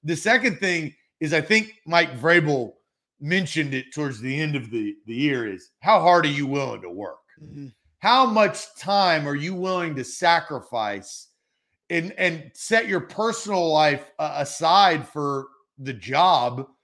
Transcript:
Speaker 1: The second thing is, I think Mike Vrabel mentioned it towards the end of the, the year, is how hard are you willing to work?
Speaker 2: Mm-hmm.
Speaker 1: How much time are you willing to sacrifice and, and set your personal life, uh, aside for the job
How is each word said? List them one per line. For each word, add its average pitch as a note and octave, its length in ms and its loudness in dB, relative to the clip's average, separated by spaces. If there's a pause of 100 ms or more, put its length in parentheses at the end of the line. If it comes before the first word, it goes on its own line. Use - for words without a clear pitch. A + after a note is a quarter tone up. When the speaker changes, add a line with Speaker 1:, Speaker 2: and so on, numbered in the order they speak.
Speaker 1:
The D#3 120 -2
second A3 420 2
thing E3+ 360 -2 (260)
is, D#3 140 -2
I D#3 60 4
think G#3+ 440 0
Mike E3 360 2
Vrabel D3 540 2 (460)
mentioned D3+ 540 -2
it C3 180 -8
towards C#3 280 -6
the C3+ 200 -6
end D3+ 140 -4
of A2+ 160 -8
the, G#2 240 -6 (120)
the A2+ 80 -10
year, B2 380 -2
is - 180 -16 (100)
how G3+ 200 4
hard F3 240 6
are D3+ 40 2
you C#3+ 180 -4
willing C3 360 -4
to F2+ 80 -12
work? F2+ 280 -10 (240)
Speaker 2:
Mm-hmm. C#3+ 260 -18 (300)
Speaker 1:
How B3 260 4
much G#3+ 520 0
time F3 500 0
are C#3+ 80 -4
you D3+ 180 -6
willing F3+ 440 -4
to C3 80 -6
sacrifice A#2+ 1200 -2 (640)
and, E3+ 220 -2
and E3 420 -4
set A3+ 320 -2
your F#3+ 140 -2
personal G3+ 720 -2
life, D3+ 480 2
uh, D3+ 160 -4
aside D#3+ 720 2
for C#3+ 400 -6 (300)
the C3+ 140 -10
job C3 760 2 (160)